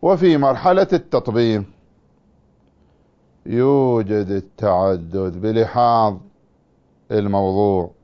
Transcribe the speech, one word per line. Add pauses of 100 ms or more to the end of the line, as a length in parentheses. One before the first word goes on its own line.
وفي
مرحلة
التطبيق (1800)
يوجد
التعدد
بلحاظ (960)
الموضوع (140)